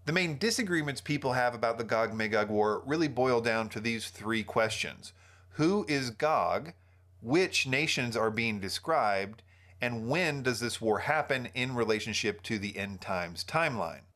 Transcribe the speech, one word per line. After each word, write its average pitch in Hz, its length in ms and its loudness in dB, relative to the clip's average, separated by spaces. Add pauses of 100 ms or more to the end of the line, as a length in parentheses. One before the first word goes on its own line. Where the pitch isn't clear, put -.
The - 100 -4
main 170 240 0
disagreements 175 640 0
people 139 320 0
have 123 200 2
about 113 220 0
the 117 80 -2
Gog-Magog 110 640 2
War 104 380 2
really 151 220 0
boil 123 340 2
down 113 280 0
to 113 100 -6
these 113 280 -4
three 110 340 -2
questions. 110 720 -2 (400)
Who 180 340 2
is 139 240 0
Gog? 120 640 0 (480)
Which 156 460 2
nations 131 500 0
are 110 140 2
being 110 300 -2
described? 104 840 0 (400)
And 220 260 -2
when 160 340 0
does 123 180 0
this 117 200 -4
war 107 200 4
happen 135 520 0
in 127 220 -2
relationship 107 680 0
to 113 140 -2
the 98 200 -6
end 98 220 -6
times 87 440 -6
timeline? 107 580 -2 (140)